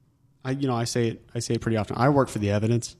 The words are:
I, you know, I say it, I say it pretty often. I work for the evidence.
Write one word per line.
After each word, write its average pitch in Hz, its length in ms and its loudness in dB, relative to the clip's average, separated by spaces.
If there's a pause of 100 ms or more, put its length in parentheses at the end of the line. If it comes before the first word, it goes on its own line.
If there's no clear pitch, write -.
(440)
I, 131 80 -4
you 139 160 -2
know, 123 80 0
I 117 80 0
say 117 260 0
it, - 240 -10
I 120 60 -6
say 117 160 -2
it 110 60 -2
pretty 113 160 0
often. - 200 -4
I 127 120 4
work 139 200 4
for 107 100 -4
the 101 120 0
evidence. 110 480 0